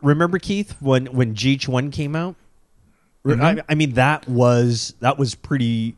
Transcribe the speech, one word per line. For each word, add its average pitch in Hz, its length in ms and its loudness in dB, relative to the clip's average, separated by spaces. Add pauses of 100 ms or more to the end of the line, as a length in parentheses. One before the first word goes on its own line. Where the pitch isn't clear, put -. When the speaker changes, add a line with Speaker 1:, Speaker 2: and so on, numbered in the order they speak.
Speaker 1:
remember, 160 340 2
Keith, 202 420 -4
when, 131 280 2
when 123 260 0
G 123 200 0
H 135 140 -4
one 131 220 -2
came 147 260 -6
out? 175 200 -6 (880)
Re-, 143 120 2
Speaker 2:
Mm-hmm. 165 240 2
Speaker 1:
I, - 100 -12
I 151 60 2
mean, 151 180 0
that 139 340 0
was, 120 720 2
that 135 180 0
was 135 180 0
pretty, 117 640 -2